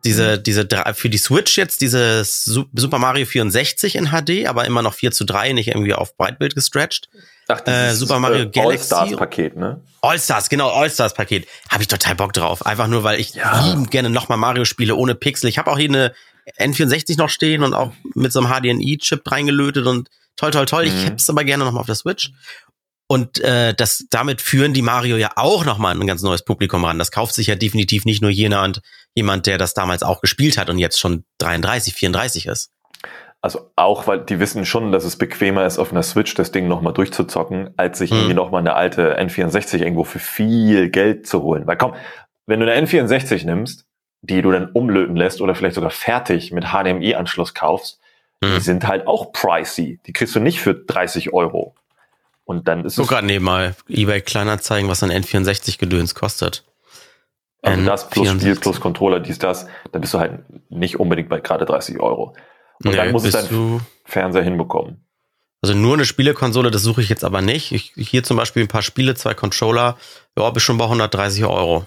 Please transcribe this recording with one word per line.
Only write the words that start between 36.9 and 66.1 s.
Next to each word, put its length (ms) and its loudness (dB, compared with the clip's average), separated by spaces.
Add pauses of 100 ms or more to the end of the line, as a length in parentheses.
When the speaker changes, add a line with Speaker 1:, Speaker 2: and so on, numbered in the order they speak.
Speaker 2:
durchzuzocken, 840 -4
als 220 -2
sich 140 -2
Speaker 1:
Mhm. 60 2
Speaker 2:
irgendwie 180 2
nochmal 260 0
eine 140 2
alte 420 2
N 120 -2
vierundsechzig 520 -2
irgendwo 240 0
für 140 -10
viel 720 2
Geld 380 2
zu 140 0
holen. 260 -2
Weil 100 0
komm, 180 0 (500)
wenn 160 2
du 40 4
eine 100 4
N 120 2
vierundsechzig 560 2
nimmst, 420 -4 (360)
die 200 0
du 100 4
dann 200 2
umlöten 460 2
lässt 240 0
oder 140 2
vielleicht 200 -2
sogar 140 -2
fertig 640 -2
mit 180 -4
H 120 0
D 80 2
M 100 -2
I-Anschluss 520 -2
kaufst, 460 -2 (440)
die 40 2
Speaker 1:
Mhm. 140 2
Speaker 2:
sind 260 0
halt 200 0
auch 260 -2
pricey. 720 -2
Die 80 -16
kriegst 220 -2
du 40 4
nicht 220 0
für 140 4
dreißig 580 -4
Euro. 420 0 (680)
Und 220 -4
dann 180 -2
ist 120 -6
Speaker 1:
Guck 80 0
Speaker 2:
es 40 -6
Speaker 1:
grad 140 0
nebenmal 520 0 (120)
eBay 340 0
Kleinanzeigen, 680 -2
was 120 0
ein 80 2
N 140 0
vierundsechzig 560 -2
Gedöns 340 0
kostet. 500 -4 (1000)
Speaker 2:
Also 220 2
das 240 -2
plus 180 2
Spiel 60 2
Speaker 1:
N 60 0
vierundsechzig. 220 2
Speaker 2:
plus 200 -2
Controller, 380 2
dies, 200 -8
das, 280 -4 (240)
dann 100 -6
bist 120 -6
du 60 0
halt 200 -2 (300)
nicht 300 -4
unbedingt 300 0
bei 100 -2
gerade 260 -2
dreißig 340 -4
Euro. 360 -2 (480)
Und 80 2
Speaker 1:
Nee, 60 2
Speaker 2:
dann 140 2
muss 120 2
es 80 2
Speaker 1:
bist 200 2
Speaker 2:
dein 40 -2
Speaker 1:
du 260 0 (240)
Speaker 2:
Fernseher 360 0
hinbekommen. 640 -4 (560)
Speaker 1:
Also 140 2
nur 180 4
eine 120 2
Spielekonsole, 640 2